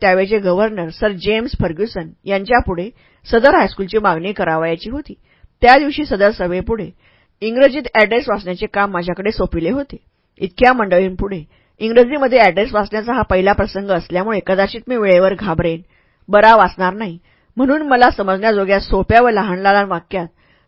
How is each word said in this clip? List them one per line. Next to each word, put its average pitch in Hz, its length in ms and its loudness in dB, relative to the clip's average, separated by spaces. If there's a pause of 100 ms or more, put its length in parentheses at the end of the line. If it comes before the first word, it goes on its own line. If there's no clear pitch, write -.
त्यावेळचे 196 380 2
गव्हर्नर 196 500 -2
सर 208 240 -4
जेम्स 208 400 -4 (100)
फर्ग्युसन 175 460 -6 (160)
यांच्यापुढे 196 640 -2 (380)
सदर 233 280 4
हायस्कूलची 196 440 -2
मागणी 185 340 -2
करावयाची 165 580 -4
होती. 277 240 -12 (480)
त्या 247 160 8
दिवशी 302 260 -4
सदर 202 260 0
सभेपुढे 185 600 -6 (500)
इंग्रजीत 254 420 0 (120)
ॲड्रेस 214 340 0
वाचण्याचे 196 380 -6
काम 202 240 -2
माझ्याकडे 180 400 -4
सोपिले 170 400 -4
होते. 269 260 -6 (440)
इतक्या 240 320 2
मंडळींपुढे 190 720 -2 (380)
इंग्रजीमध्ये 247 580 2
ॲड्रेस 202 340 2
वाचण्याचा 208 420 -4
हा 240 80 0
पहिला 190 300 2
प्रसंग 202 380 -4
असल्यामुळे 185 560 -4
कदाचित 196 400 -2
मी 247 100 -4
वेळेवर 190 380 4
घाबरेन, 170 460 -4 (480)
बरा 214 280 6
वाचणार 185 380 2
नाही, 202 240 -10 (380)
म्हणून 277 260 0
मला 254 280 4
समजण्याजोग्या 196 680 0
सोप्या 208 420 2
व 247 60 4
लहान 196 300 -2
लहान 196 300 2
वाक्यात 185 380 -6 (420)